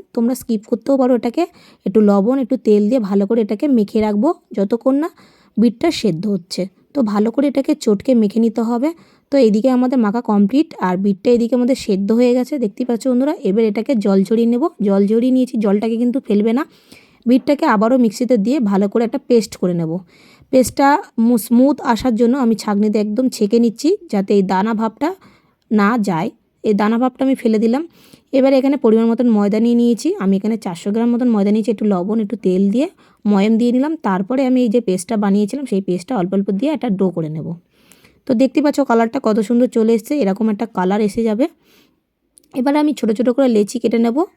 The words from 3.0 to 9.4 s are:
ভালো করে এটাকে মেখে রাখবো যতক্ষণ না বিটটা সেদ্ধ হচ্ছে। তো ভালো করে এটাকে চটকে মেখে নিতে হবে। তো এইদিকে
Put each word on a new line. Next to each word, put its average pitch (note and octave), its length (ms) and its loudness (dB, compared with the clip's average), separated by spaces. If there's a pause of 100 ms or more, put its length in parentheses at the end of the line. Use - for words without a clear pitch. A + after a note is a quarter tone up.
ভালো G3+ 180 0
করে A#3 140 0
এটাকে G#3+ 260 -4
মেখে A3+ 340 0
রাখবো G#3+ 280 0 (260)
যতক্ষণ A#3 400 0
না D#4 140 -2 (480)
বিটটা A#3+ 340 2
সেদ্ধ F3 360 -2
হচ্ছে। F#3+ 340 -6 (300)
তো - 120 -4
ভালো G#3 280 0
করে C#4+ 160 0
এটাকে C4+ 280 -2
চটকে A3 400 0
মেখে A3 240 2
নিতে A3+ 220 0
হবে। A#3+ 280 -2 (420)
তো C#4 60 2
এইদিকে A3 340 4